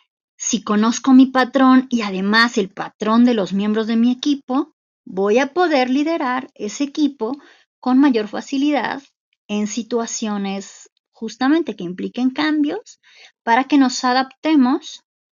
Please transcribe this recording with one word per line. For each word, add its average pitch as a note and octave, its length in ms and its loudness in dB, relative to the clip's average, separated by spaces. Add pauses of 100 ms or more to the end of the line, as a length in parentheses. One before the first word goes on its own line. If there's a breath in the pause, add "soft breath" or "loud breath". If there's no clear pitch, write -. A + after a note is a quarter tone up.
(360 soft breath)
si - 260 -6
conozco A3 500 0
mi C4 140 8
patrón C4 640 2
y A#3 120 -2
además G#3 560 0
el F#3+ 120 -2
patrón G#3+ 540 0
de B3 100 4
los F#3+ 180 -2
miembros G#3+ 360 -2
de A3+ 80 0
mi A#3 160 2
equipo, C#4 640 -4 (280)
voy G3+ 340 0
a C4+ 140 -2
poder D#4 380 0
liderar C#4 640 -2
ese G#3 300 -8
equipo C#4+ 520 -4 (440 loud breath)
con B3+ 180 0
mayor A#3 300 2
facilidad C4+ 760 -4 (460)
en G#3 180 -4
situaciones G#3 1200 -6 (200)
justamente C4+ 640 -2
que - 80 -12
impliquen G3 480 -4
cambios D4+ 680 -4 (420 soft breath)
para A#3 220 2
que C#4+ 140 2
nos B3+ 260 2
adaptemos C4 1000 0 (340)